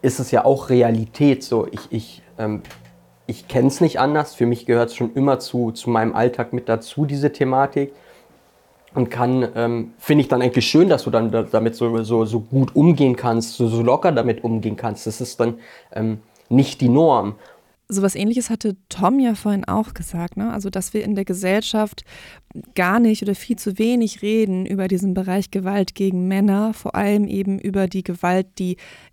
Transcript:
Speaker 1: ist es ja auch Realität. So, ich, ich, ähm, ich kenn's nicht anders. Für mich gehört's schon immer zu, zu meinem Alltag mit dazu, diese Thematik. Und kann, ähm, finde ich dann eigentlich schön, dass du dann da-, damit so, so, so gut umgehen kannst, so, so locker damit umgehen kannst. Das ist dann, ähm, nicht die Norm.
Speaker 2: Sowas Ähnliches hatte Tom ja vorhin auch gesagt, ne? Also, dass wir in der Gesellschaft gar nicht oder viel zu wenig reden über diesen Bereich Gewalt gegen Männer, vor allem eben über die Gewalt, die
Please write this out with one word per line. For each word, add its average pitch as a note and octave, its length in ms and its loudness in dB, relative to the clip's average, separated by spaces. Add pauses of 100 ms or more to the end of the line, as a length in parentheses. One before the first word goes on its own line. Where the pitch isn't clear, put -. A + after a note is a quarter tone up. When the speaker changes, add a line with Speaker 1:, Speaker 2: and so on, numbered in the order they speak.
Speaker 1:
ist C3+ 180 0
es B2+ 100 -6
ja A#2+ 140 2
auch C3 260 2
Realität. B2 720 2
So, - 240 -2
ich, - 140 -12 (100)
ich, - 320 -10 (160)
ähm, G#2+ 240 -4 (640)
ich - 220 -10
kenn's C3+ 320 2
nicht D#3+ 180 2
anders. D3 360 0
Für A#2+ 120 0
mich A#2+ 180 -2
gehört's A#2 300 2
schon A#2 200 -2
immer C3+ 260 2
zu, A#2+ 320 -2
zu - 180 -6
meinem A2+ 240 2
Alltag A#2+ 380 0
mit B2 160 -6
dazu, A2+ 360 -2
diese C#3+ 280 -2
Thematik. C#3 600 0 (1000)
Und A#2+ 160 -2
kann, B2 360 0 (100)
ähm, A#2 420 -4
finde D3+ 240 2
ich B2 60 -2
dann B2 120 2
eigentlich A#2+ 260 2
schön, F3+ 220 6
dass - 140 2
du A#2 80 -4
dann A2+ 220 2
da-, A2+ 100 0
damit A2+ 320 0
so, A2+ 300 0
so, A2+ 200 2
so A2 160 -2
gut C3 360 0
umgehen C#3+ 400 6
kannst, A#2 380 -2
so, A#2+ 120 0
so A#2 160 0
locker D3+ 300 2
damit A#2 320 0
umgehen A2 320 -2
kannst. G#2+ 320 -8
Das - 120 -8
ist - 200 -8
dann, A#2 180 0 (340)
ähm, A2 260 -4 (300)
nicht C3 320 2
die B2+ 80 2
Norm. B2 460 4 (540)
Speaker 2:
Sowas G3 280 -2
Ähnliches A#3 340 -2
hatte A3 260 -4 (120)
Tom G3 320 0
ja A#3 160 2
vorhin G3+ 280 -2
auch - 300 -2
gesagt, E3+ 420 -8
ne? A3 160 -4
Also, G3 180 -6
dass F#3+ 220 -8
wir G#3 120 -4
in G#3 100 -2
der G3 100 -4
Gesellschaft G3+ 800 -2 (720)
gar F#3 240 2
nicht A3 240 4
oder G3 140 -2
viel - 200 -6
zu G3 220 -6
wenig A3+ 440 0
reden G3+ 440 0
über F#3+ 220 -2
diesen F#3+ 260 0
Bereich F#3+ 380 -2
Gewalt G3 420 -2
gegen F#3 320 -2
Männer, G3+ 480 2
vor - 220 -8
allem G#3 320 2
eben G3 320 -4
über G3 260 -2
die F#3 160 -4
Gewalt, F#3 560 -2
die F3+ 180 -4 (360)